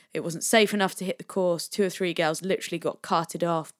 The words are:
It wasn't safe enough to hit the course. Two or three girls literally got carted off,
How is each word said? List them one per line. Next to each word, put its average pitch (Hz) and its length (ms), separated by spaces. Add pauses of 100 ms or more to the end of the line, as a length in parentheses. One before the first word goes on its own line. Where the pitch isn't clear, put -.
(140)
It 160 100
wasn't 165 200
safe 214 300
enough 190 220
to 185 100
hit 185 120
the - 60
course. 175 440
Two - 160
or 185 60
three 175 240
girls 160 280
literally 175 380
got - 220
carted 170 420
off, 165 360